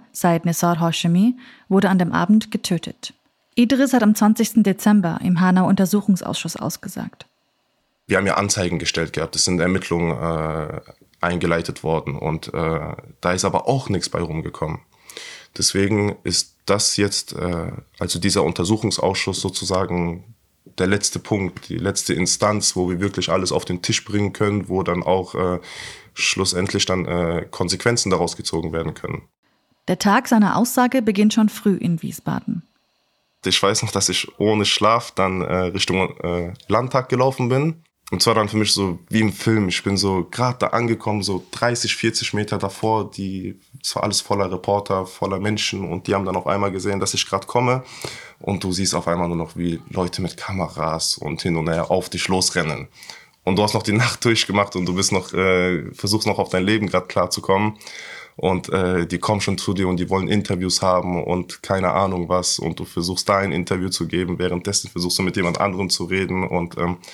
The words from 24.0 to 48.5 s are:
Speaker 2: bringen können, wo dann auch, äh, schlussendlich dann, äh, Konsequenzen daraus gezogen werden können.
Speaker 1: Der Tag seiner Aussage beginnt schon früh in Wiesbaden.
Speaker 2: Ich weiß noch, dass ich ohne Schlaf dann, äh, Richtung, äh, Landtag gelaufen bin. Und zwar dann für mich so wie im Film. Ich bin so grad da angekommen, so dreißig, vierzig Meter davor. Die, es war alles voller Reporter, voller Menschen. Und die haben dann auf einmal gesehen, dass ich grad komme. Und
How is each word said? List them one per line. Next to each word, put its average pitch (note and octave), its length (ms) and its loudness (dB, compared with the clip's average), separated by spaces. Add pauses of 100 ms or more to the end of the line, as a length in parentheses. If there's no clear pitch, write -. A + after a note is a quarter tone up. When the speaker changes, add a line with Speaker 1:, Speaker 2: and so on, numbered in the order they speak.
Speaker 2:
bringen G2+ 300 -2
können, G#2 340 0
wo F#2 160 0
dann F2 180 0
auch, F#2 320 0
äh, F2+ 260 0 (540)
schlussendlich F#2 720 0
dann, F#2 200 0
äh, E2+ 440 0
Konsequenzen G2+ 600 0
daraus F2 260 2
gezogen E2 380 -4
werden E2 220 -4
können. - 260 -8 (680)
Speaker 1:
Der F3+ 100 0
Tag G#3+ 300 2
seiner G#3+ 300 4
Aussage B3 440 2
beginnt G#3+ 320 4
schon G#3+ 140 6
früh G3 300 0
in E3+ 240 -2
Wiesbaden. - 640 -6 (840)
Speaker 2:
Ich - 140 2
weiß G2+ 220 4
noch, A2 80 -4
dass G2 180 2
ich - 180 -2 (120)
ohne G#2 260 4
Schlaf A2 460 4
dann, F#2 320 0
äh, - 120 0
Richtung, F#2 600 0
äh, F2 340 -2 (160)
Landtag B2+ 420 0
gelaufen C3 380 2
bin. D3 360 0 (260)
Und - 140 -2
zwar A#2 100 6
dann G#2+ 160 4
für G#2+ 80 -2
mich G#2 140 2
so F#2+ 260 0 (100)
wie A2 120 0
im G#2+ 120 4
Film. G#2+ 360 2
Ich - 160 -2
bin G2 140 0
so F#2+ 340 0
grad B2 320 -2
da - 60 4
angekommen, A2 520 0
so F#2 300 -4
dreißig, A#2+ 440 0
vierzig - 380 -2
Meter G#2 240 -2
davor. G2+ 540 0
Die, F#2+ 480 -8 (240)
es - 120 -6
war G2+ 60 -4
alles G#2 180 0
voller G2 320 0
Reporter, F#2+ 540 -2
voller F#2+ 340 -4
Menschen. G2+ 480 -2
Und F2 200 -6
die G2 80 2
haben G2 100 0
dann F#2 100 -2
auf F2+ 120 -4
einmal G2+ 240 0
gesehen, G2 280 -2
dass - 140 -2
ich - 140 -2
grad F#2+ 180 -2
komme. B2 380 2 (560)
Und G2 240 -4